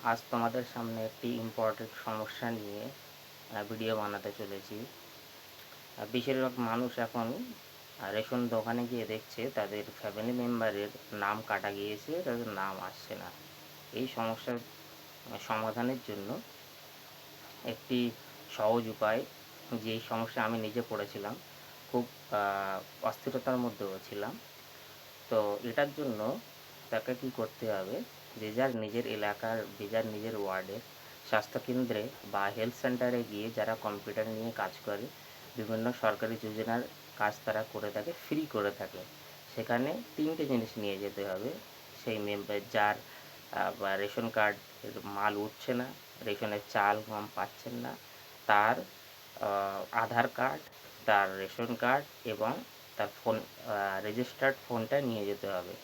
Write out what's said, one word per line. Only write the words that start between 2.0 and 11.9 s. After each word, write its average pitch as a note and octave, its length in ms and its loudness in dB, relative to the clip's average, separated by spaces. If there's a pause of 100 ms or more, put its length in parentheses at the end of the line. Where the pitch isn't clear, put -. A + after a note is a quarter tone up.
সমস্যা A2 460 -2
নিয়ে, G#2 320 -4
আহ, - 840 -8
ভিডিও A2 260 2
বানাতে G#2 420 0
চলেছি। G#2 480 -6 (1120)
আহ, A2 140 -4
বেশিরভাগ C3 460 4
মানুষ A#2+ 420 2
এখন, A#2 340 2 (680)
আহ, G2 120 -4
রেশন A#2+ 360 2
দোকানে A#2 380 2
গিয়ে A#2 200 0
দেখছে A2+ 500 -2
তাদের G#2 280 0 (160)
ফ্যামিলি G#2+ 320 0
মেম্বারের A2+ 560 4 (240)
নাম G#2 360 2
কাটা G2+ 240 2
গিয়েছে, G#2 500 -2